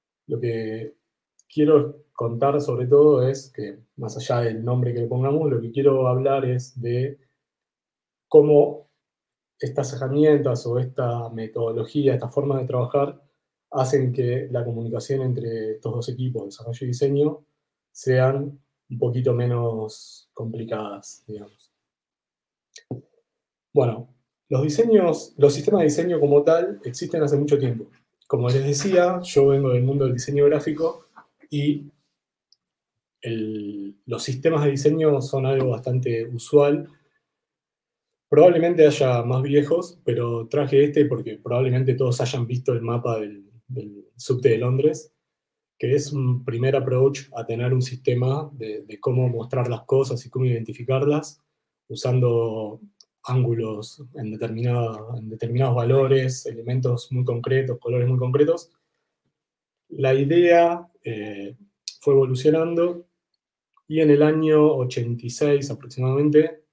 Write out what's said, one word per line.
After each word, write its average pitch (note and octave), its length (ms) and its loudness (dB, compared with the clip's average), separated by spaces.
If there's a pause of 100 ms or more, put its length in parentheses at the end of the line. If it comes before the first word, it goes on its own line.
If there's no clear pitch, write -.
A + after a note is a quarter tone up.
(280)
Lo B2 120 -6
que A2+ 560 -6 (560)
quiero D3+ 600 2
contar C3 480 -2
sobre B2 240 -4
todo C#3 420 6
es - 240 -6
que, - 280 -12 (180)
más A#2 200 -10
allá A#2+ 240 -2
del A2+ 220 -4
nombre A#2+ 300 -2
que A#2+ 80 -4
le A#2 60 -4
pongamos, C#3 420 -2
lo A#2+ 100 0
que A#2 120 -8
quiero C3+ 360 2
hablar C3 380 0
es B2 340 -4
de B2 400 -4 (1080)
cómo D3 600 6 (720)
estas B2+ 340 -6
herramientas C3+ 760 2
o A#2+ 100 -2
esta A#2+ 520 -4
metodología, A#2 840 -2
esta A#2 160 -4
forma C#3 300 -2
de B2+ 80 -6
trabajar, C#3 540 -2 (500)
hacen B2+ 420 0
que B2 380 -2
la A#2+ 120 -4
comunicación A#2 580 -6
entre A2+ 520 -4
estos A2 200 -8
dos A#2 160 -6
equipos, B2 360 -6
desarrollo A#2 400 -12
y - 20 -6
diseño, C#3+ 580 -2 (460)
sean C3+ 720 0 (280)
un B2 100 -10
poquito B2 340 0
menos A#2+ 1000 -4
complicadas, A2 920 -10
digamos. G#2 460 -18 (2000)
Bueno, B2 400 0 (360)
los C3+ 140 0
diseños, F#3 760 2
los C#3+ 160 6
sistemas G#3 260 2
de D#3+ 60 4
diseño E3+ 340 0
como C#3+ 240 6
tal E3+ 400 2
existen D#3 400 -4
hace C#3+ 140 2
mucho C#3+ 200 2
tiempo. A#2 320 -4 (380)
Como B2 220 0
les C3+ 140 0
decía, F3 580 2
yo C#3 260 4
vengo C#3 240 2
del B2 120 2
mundo C#3 220 0
del B2 80 0
diseño C#3+ 320 0
gráfico D3+ 640 -2 (420)
y D3 400 -2 (1300)
el, G#2+ 840 -8
los A#2 180 -6
sistemas D3 400 -2
de C#3+ 80 2
diseño D3 500 2
son C3 240 -4
algo C3 240 0
bastante A#2+ 560 -2
usual. C#3+ 640 2 (1400)
Probablemente E3 560 8
haya C3 380 2
más B2+ 180 0
viejos, D3 640 0
pero A#2 420 -4
traje C#3+ 360 2
este D3 220 2
porque A2+ 320 -6
probablemente B2+ 580 0
todos B2+ 260 0
hayan B2 240 -4
visto B2 280 -4
el A#2 80 -4
mapa A#2 380 -4
del, G2+ 300 -12 (180)
del G#2 500 -14
subte B2 320 0
de A2+ 80 2
Londres, C3+ 560 -2 (640)
que A#2+ 160 -2
es C#3+ 200 -2
un B2+ 320 -2
primer B2 320 -2
approach B2+ 460 0 (120)
a A#2 100 -8
tener A#2+ 280 -2
un B2+ 80 2
sistema B2+ 720 -2
de, A2 300 -10
de - 160 -18
cómo B2+ 280 0
mostrar A#2+ 400 -4
las A#2+ 140 -6
cosas C3 440 -2
y - 40 -20
cómo C3 160 -4
identificarlas, C3 1000 -2 (460)
usando A#2 920 -2 (440)
ángulos A#2 800 -4 (120)
en G#2+ 180 -10
determinada, A#2 640 -4 (200)
en A2 100 -12
determinados A#2+ 480 -2
valores, C3 680 2
elementos B2 640 -4
muy B2+ 140 -2
concretos, B2 540 -2
colores B2 280 -2
muy B2+ 100 0
concretos. C#3+ 540 0 (1160)
La C3 240 0
idea, E3+ 760 4 (140)
eh, G#2 540 -10 (420)
fue C#3+ 140 2
evolucionando D#3+ 920 2 (800)
y D#3 140 -2
en D3+ 120 6
el D3 120 6
año D#3 520 4
ochenta A#2+ 500 -4
y A#2 40 -6
seis C#3+ 400 0
aproximadamente C#3+ 1040 0